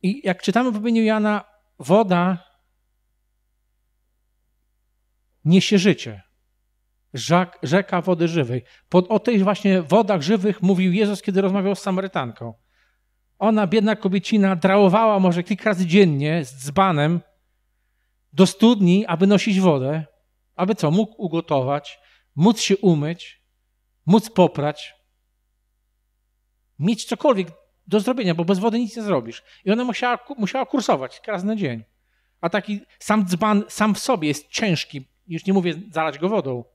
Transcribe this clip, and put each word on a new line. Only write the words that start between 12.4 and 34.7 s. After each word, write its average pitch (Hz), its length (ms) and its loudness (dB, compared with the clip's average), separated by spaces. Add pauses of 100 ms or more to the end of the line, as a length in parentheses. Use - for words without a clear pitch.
Ona, 214 280 2
biedna 214 300 0
kobiecina, 196 600 0
drałowała 196 600 4
może 180 240 2
kilka 208 280 -4
razy 185 160 0
dziennie 160 580 2
z 123 120 -18
dzbanem 151 640 0 (1120)
do 175 140 6
studni, 202 600 4
aby 170 200 0
nosić 202 340 2
wodę, 151 460 0 (500)
aby 185 180 -2
co? 151 160 -2
Mógł 208 320 -2
ugotować, 147 800 -4 (360)
móc 208 240 2
się 190 160 0
umyć, 165 680 -2 (640)
móc 202 240 2
poprać, 151 640 0 (1800)
mieć 185 260 -2
cokolwiek 214 440 -2 (380)
do 208 140 0
zrobienia, 214 340 -2
bo 170 100 -4
bez 185 140 0
wody 226 200 -2
nic 233 180 -6
nie 233 60 -10
zrobisz. 131 400 -6 (220)
I 185 60 -2
ona 233 140 0
musiała, 247 340 -4 (200)
musiała 233 280 -4
kursować 165 480 -2
kilka - 180 -10
razy 190 140 -6
na 220 100 -4
dzień. 123 280 -6 (560)
A 139 100 -4
taki 208 300 -4 (180)
sam 214 280 0
dzban 202 420 0
sam 214 260 0
w - 40 -8
sobie 170 300 -2
jest 147 200 -6
ciężki, 151 600 -4 (180)